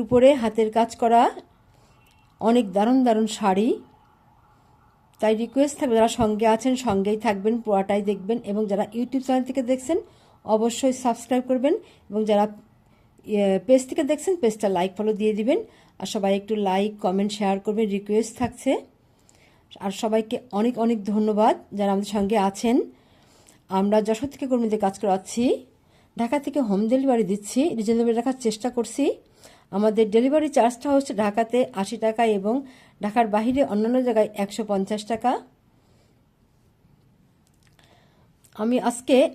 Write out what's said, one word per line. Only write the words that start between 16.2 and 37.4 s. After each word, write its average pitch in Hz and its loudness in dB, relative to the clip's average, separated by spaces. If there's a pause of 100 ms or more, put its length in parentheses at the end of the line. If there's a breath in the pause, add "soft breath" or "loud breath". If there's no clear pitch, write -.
একটু 202 -6 (140)
লাইক, 202 0 (120)
কমেন্ট, 196 0
শেয়ার 196 -2
করবেন, 214 -2 (100)
রিকোয়েস্ট 208 -2
থাকছে। 247 -2 (1080 soft breath)
আর 196 -6 (100)
সবাইকে 220 -2 (160)
অনেক 226 0
অনেক 233 0
ধন্যবাদ 214 2 (240)
যারা 202 0
আমাদের 202 -2
সঙ্গে 202 0
আছেন। 196 0 (960 soft breath)
আমরা 202 2 (100)
যশোর 220 -2
থেকে - -8
কর্মীদের 226 0
কাজ 196 -2
করাচ্ছি, 196 -2 (720 soft breath)
ঢাকা 233 -2
থেকে 294 -2
হোম 196 2 (120)
ডেলিভারি 262 2
দিচ্ছি, 202 -4 (180)
রিজনেবল 226 0
রাখার 254 -2 (100)
চেষ্টা 220 -4
করছি। 240 -4 (680 soft breath)
আমাদের 214 2
ডেলিভারি 269 2
চার্জটা 247 0
হচ্ছে 277 0
ঢাকাতে 214 -2 (240)
আশি 196 -6
টাকা 220 0 (160)
এবং 202 -2 (480 loud breath)
ঢাকার 220 0
বাইরে 220 0 (120)
অন্যান্য 220 0
জায়গায় 220 2
একশো 202 -6
পঞ্চাশ 202 -4
টাকা। 240 -2 (3250 soft breath)